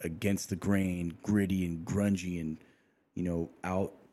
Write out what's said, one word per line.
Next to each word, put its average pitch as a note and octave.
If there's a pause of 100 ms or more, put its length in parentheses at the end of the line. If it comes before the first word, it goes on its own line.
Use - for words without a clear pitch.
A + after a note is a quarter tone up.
against F#2
the F#2+
grain, F2+
gritty G2
and E2
grungy F#2
and, D#2+ (560)
you F2+
know, E2+ (140)
out F#2 (200)